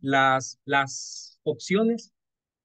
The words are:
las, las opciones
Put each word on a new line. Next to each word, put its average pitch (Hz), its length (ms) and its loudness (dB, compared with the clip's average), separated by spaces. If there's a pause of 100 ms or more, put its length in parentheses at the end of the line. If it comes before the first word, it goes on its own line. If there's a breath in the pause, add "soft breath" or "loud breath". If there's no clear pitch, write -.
las, 135 640 2
las - 760 -4
opciones 226 640 0 (540)